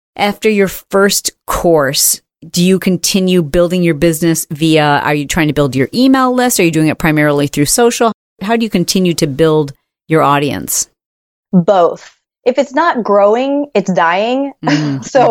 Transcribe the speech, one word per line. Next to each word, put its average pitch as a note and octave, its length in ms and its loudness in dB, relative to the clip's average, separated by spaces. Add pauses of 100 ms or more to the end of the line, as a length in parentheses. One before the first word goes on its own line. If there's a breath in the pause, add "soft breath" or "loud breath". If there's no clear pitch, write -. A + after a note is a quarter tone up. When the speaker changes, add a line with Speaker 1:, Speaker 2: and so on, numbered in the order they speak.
(160)
Speaker 1:
after G3+ 340 -2
your G3 180 2
first - 640 -2 (140)
course, D3+ 760 0 (280)
do F3 160 -2
you F#3 140 2
continue F#3 640 0
building F3 400 0
your E3+ 100 2
business E3 560 0
via, D3+ 540 2
are D3 100 -2
you D3 140 -4
trying D#3 220 -2
to C#3 40 -2
build C#3 220 -2
your C3 180 0
email C4 400 2
list? B3 260 0
Are F#3 40 2
you E3+ 80 2
doing D#3 160 0
it D3 100 0
primarily D3+ 500 0
through D3 180 -2
social? A#3 460 0 (300)
How A3 140 -2
do A#3 80 -2
you G#3+ 80 -2
continue F3+ 440 0
to D#3 120 -2
build D#3 460 0 (340)
your D#3 160 2
audience? C#3 680 -2 (640)
Speaker 2:
Both. F3 640 2 (300)
If B3+ 120 0
it's B3+ 160 -2
not D4 300 0
growing, A#3+ 720 0
it's G3 160 -2
dying. G#3 680 -2
<laughs> - 60 -16
Speaker 1:
Mm, D4 400 -2
Speaker 2:
So, - 160 0 (120)